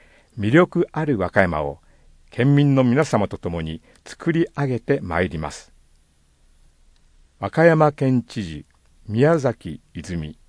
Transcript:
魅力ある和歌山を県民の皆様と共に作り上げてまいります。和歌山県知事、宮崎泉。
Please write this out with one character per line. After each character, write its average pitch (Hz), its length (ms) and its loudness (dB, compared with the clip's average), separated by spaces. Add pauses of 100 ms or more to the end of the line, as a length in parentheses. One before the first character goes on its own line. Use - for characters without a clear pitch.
(380)
魅 107 140 0
力 170 400 -2
あ 156 120 -4
る 143 140 -2
和 90 120 -2
歌 101 120 2
山 80 220 0
を 69 160 -8 (500)
県 139 260 2
民 143 200 4
の 131 80 4
皆 123 220 2
様 104 220 0
と 98 100 -10
共 85 240 -6
に 80 200 -8 (240)
作 - 260 -6
り 165 240 0
上 143 120 -2
げ 123 120 -2
て 139 220 -2
ま 90 200 -2
い 92 80 0
り 80 80 -8
ま 76 140 -6
す。 - 200 -20 (1700)
和 98 100 -6
歌 160 160 2
山 156 260 6
県 131 320 0
知 - 200 -8
事、 78 220 -10 (420)
宮 143 320 4
崎 113 420 -4 (120)
泉。 80 440 -8 (120)